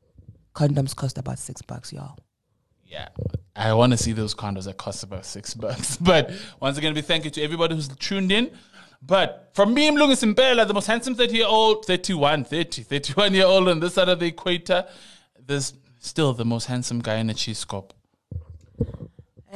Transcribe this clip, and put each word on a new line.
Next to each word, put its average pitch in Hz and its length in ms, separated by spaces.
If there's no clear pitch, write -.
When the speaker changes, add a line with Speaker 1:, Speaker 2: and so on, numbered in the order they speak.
Speaker 1:
Condoms 143 420
cost 135 220
about 127 220
six - 220
bucks, - 320
y'all. - 240
Speaker 2:
Yeah. 76 240
I 110 180
wanna 120 240
see 117 160
those 107 200
condoms 98 320
that 95 120
cost - 260
about 95 220
six - 280
bucks. 113 440
<laughs> - 40
But 170 300
once 139 180
again, 151 160
we 151 80
thank 160 240
you 151 60
to 151 100
everybody 165 340
who's 147 120
tuned 190 440
in. 233 200
But 175 520
from 202 200
me, 302 160
Mlungisi 277 440
Mpela, 247 340
the 208 60
most 196 140
handsome 240 280
thirty-year-old, 220 680
thirty-one, 156 600
thirty, 160 380
thirty-one-year-old 190 840
on 170 120
this 175 160
side 185 140
of 175 100
the 170 80
equator, 180 580
there's 139 280
still 143 340
the 117 120
most 117 200
handsome 123 340
guy 110 160
in 110 140
a 107 40
cheese 107 260
scope. 98 340